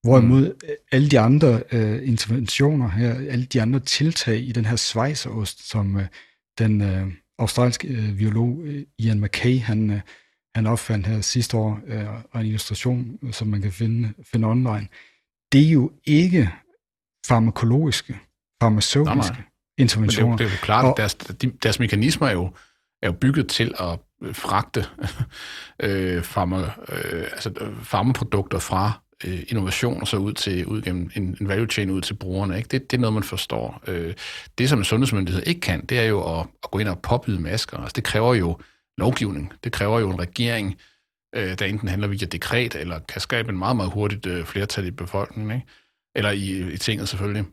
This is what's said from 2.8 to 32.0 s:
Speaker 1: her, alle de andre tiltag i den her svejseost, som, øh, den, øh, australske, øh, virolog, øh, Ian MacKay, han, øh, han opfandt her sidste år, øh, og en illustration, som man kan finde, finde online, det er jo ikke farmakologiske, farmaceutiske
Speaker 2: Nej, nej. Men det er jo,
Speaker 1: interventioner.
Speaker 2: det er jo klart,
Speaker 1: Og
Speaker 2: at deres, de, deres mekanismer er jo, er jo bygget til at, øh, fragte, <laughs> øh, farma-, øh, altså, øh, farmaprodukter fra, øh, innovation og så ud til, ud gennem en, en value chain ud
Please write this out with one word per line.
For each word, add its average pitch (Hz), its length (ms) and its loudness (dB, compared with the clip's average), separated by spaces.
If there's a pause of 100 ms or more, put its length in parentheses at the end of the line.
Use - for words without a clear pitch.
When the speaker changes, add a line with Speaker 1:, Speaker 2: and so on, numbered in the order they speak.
Speaker 1:
her, 117 240 2
alle 127 320 -4
de 127 160 0
andre 123 180 2
tiltag 135 680 0
i 123 40 -6
den 110 140 0
her 117 100 2
svejseost, 113 920 -4
som, 98 280 0
øh, 98 80 -2 (540)
den, 107 220 4
øh, 95 260 0 (320)
australske, 123 480 0
øh, 107 320 -2
virolog, 113 440 0
øh, 143 200 -8 (160)
Ian 110 200 2
MacKay, 123 400 2
han, 110 300 0
øh, 101 100 0 (560)
han 110 120 2
opfandt 110 400 0
her 107 140 0
sidste 117 360 0
år, 107 300 0
øh, 110 180 -6 (260)
og 117 100 -6
en 110 40 -2
illustration, 117 760 -4 (120)
som 107 160 -4
man 101 140 0
kan 101 100 -2
finde, 113 420 0 (180)
finde 110 160 2
online, 110 400 0 (640)
det 143 140 8
er 160 40 6
jo 147 220 6 (140)
ikke 156 440 6 (800)
farmakologiske, 117 880 2 (440)
farmaceutiske 117 540 4
Speaker 2:
Nej, 123 140 2
nej. 123 80 -6
Men - 0 -
det - 0 -
er - 60 -14 (340)
jo, 135 60 6
Speaker 1:
interventioner. 107 540 4
Speaker 2:
det 117 80 2
er 101 40 0
jo 95 120 0
klart, 117 240 4
Speaker 1:
Og 127 60 8
Speaker 2:
at - 60 0
deres, 107 180 0
de, - 360 -4 (120)
deres 110 160 2
mekanismer 120 480 2
er 113 60 2
jo, 90 120 0 (560)
er 101 60 0
jo 90 60 2
bygget 143 360 2
til 117 300 0
at, 87 200 -4 (240)
øh, - 120 -8
fragte, - 500 -2 (480)
<laughs> - 500 -12
øh, 92 400 -2
farma-, 92 480 -2 (220)
øh, 85 380 -6
altså, - 200 -8 (100)
øh, 107 220 -10
farmaprodukter 110 760 0
fra, 104 420 0 (240)
øh, 90 220 -6
innovation 107 540 -2
og 110 60 -4
så 107 100 0
ud 101 160 -2
til, 90 320 -2
ud 107 160 -4
gennem 90 340 -4
en, 92 260 -4
en 101 60 -2
value 107 200 0
chain 101 220 -2
ud 95 120 -2